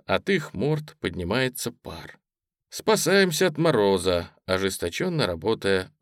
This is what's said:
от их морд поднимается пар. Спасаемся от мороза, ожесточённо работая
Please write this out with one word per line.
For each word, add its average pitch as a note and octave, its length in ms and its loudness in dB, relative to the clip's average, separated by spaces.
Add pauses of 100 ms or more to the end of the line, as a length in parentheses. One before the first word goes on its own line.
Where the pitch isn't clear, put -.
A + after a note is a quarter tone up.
от - 240 0
их F3+ 240 -2
морд D3+ 460 -4
поднимается G2 680 -4
пар. - 480 -16 (500)
Спасаемся F#3+ 760 2
от D#3+ 100 0
мороза, G2 760 2 (140)
ожесточённо G2 840 -2
работая F#2+ 640 0 (120)